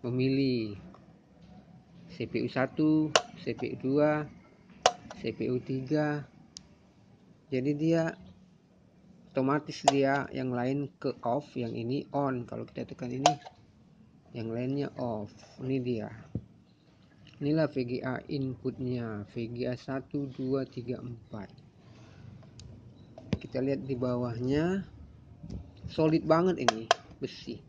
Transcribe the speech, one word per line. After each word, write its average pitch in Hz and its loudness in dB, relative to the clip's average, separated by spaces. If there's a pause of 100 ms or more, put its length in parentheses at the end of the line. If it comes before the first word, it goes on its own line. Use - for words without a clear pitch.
memilih 127 2 (1400)
C - -6
P 120 0
U 120 -2
satu, 156 4 (320)
C 117 -2
P 123 -4
U 131 -8
dua, 147 4 (880)
C 117 -4
P 110 -2
U 127 0
tiga. 147 0 (1300)
Jadi, 135 2
dia 160 4 (1160)
otomatis, 139 2
dia 139 6
yang 131 -2
lain 135 0
ke 139 0
off, 127 -2
yang 120 -2
ini 117 -2
on. 135 0
Kalau 113 -8
kita - -8
tekan 127 -8
ini, 135 4 (1040)
yang 113 -4
lainnya 131 -2
off. 107 -4 (320)
Ini 131 0
dia. 113 -2 (1300)
Inilah 147 2
V - -12 (120)
G 123 -4
A 131 -2
inputnya, 123 -4
V 117 -6
G 127 -2
A 123 -6
satu, 135 -6
dua, 131 -2
tiga, 120 -6
empat. 117 -12 (1900)
Kita - -2
lihat 135 0
di 135 -2
bawahnya, 127 2 (1040)
solid 156 4
banget 160 6
ini, 110 0 (320)
besi. 127 -8 (140)